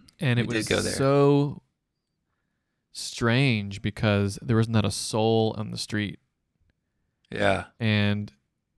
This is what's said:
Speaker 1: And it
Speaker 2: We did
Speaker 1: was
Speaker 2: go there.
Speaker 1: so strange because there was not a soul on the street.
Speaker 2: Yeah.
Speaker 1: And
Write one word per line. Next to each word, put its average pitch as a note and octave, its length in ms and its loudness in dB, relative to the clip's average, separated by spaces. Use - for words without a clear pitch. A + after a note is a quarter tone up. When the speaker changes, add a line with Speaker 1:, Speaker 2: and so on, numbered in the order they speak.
Speaker 1:
And A#2+ 200 0
it A2 80 0
Speaker 2:
We A#2+ 60 -4
did A2 60 0
Speaker 1:
was G#2+ 80 -4
Speaker 2:
go G2 140 0
there. G2 120 -2
Speaker 1:
so C#3+ 680 4
strange A#2 840 -2
because G2+ 600 0
there A#2 160 0
was A2+ 100 2
not A2 180 2
a A2 60 -2
soul A2 680 0
on A2 140 -8
the A#2 60 -10
street. G#2 420 -6
Speaker 2:
Yeah. G2+ 340 -2
Speaker 1:
And G#2 520 0